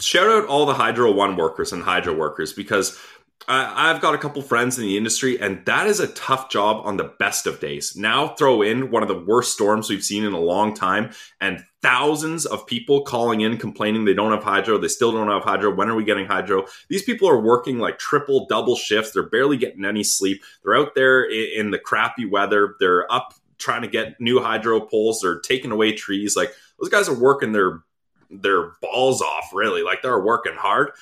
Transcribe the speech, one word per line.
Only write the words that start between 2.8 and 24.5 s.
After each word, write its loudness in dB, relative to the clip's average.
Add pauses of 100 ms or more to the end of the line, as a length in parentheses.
I, 0
I've -2
got 2
a -2
couple -8
friends 0
in -6
the 0
industry, 0
and -4
that 0
is 2
a 0
tough -4
job 0
on -4
the -4
best -2
of -6
days. -8
Now 0
throw 4
in 0
one 2
of -2
the -2
worst 0
storms 2
we've -4
seen -4
in -2
a -4
long 0
time, -2 (300)
and -4 (160)
thousands 0
of -6
people 0
calling 0
in 0
complaining -2
they 4
don't 2
have 0
hydro, 2
they -2
still 0
don't -2
have 0
hydro, 0
when 0
are 0
we 0
getting 0
hydro? -2 (220)
These -4
people 0
are 6
working, 2
like, -2
triple, 0
double 2
shifts, 0
they're -2
barely 2
getting -4
any -2
sleep, -2 (200)
they're 2
out 2
there 4
i-, -4
in -2
the -2
crappy -2
weather, 2
they're 2
up -2 (220)
trying -4
to -8
get -6
new 2
hydro 0